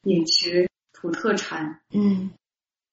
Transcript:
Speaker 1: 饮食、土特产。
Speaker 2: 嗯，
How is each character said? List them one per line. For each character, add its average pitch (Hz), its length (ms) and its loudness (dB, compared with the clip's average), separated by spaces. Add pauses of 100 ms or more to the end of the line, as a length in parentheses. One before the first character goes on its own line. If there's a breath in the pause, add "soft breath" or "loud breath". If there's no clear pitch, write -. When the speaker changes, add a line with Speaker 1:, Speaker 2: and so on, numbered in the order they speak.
Speaker 1:
饮 170 240 2
食、 175 420 2 (240)
土 170 200 -6
特 208 220 0
产。 160 460 -6 (100)
Speaker 2:
嗯， 196 420 0 (600)